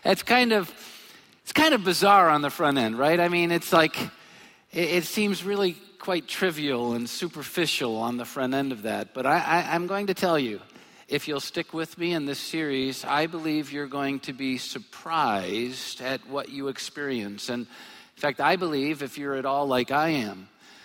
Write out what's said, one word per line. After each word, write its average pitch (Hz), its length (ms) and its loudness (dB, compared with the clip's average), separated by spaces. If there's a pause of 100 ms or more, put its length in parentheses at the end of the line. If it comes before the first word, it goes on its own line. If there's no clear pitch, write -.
It's - 200 2
kind 240 260 4
of, 208 180 2 (760)
it's - 80 -12
kind 311 220 4
of 202 100 0
bizarre 190 440 8
on 147 140 6
the 143 80 0
front 143 260 2
end, 113 220 2
right? 160 220 4
I 175 80 4
mean, 175 240 2
it's 170 200 0
like, 160 240 6 (760)
it, 165 180 0
it 175 140 2
seems 202 400 0
really 196 320 0 (240)
quite 180 260 -2
trivial 143 680 0
and 120 140 -2
superficial 143 880 -2
on 117 180 -2
the 120 80 -6
front 131 280 -2
end 135 200 -2
of 104 100 -10
that. 107 320 -6
But 127 120 -4
I, 156 120 4
I, 160 380 0
I'm 175 100 -2
going 196 220 -2
to 185 60 0
tell 170 260 2
you, 110 200 -4 (460)
if 143 220 -4
you'll 147 100 -2
stick - 340 -6
with 160 260 -6
me 170 160 -2
in 147 120 -2
this 139 140 -6
series, 135 640 -2
I 147 240 0
believe 156 420 -4
you're 143 160 -6
going 139 340 -4
to 147 120 -10
be 131 260 -4
surprised 123 1400 -2
at 127 280 -6
what 135 200 -6
you 139 180 -8
experience. 127 840 -6
And 120 200 -4
in - 520 -20
fact, 143 200 -2
I 160 160 4
believe 151 480 -2
if 127 140 -12
you're 139 180 -4
at 131 100 -4
all 139 220 0
like 127 240 2
I 156 160 2
am, 104 400 -4 (360)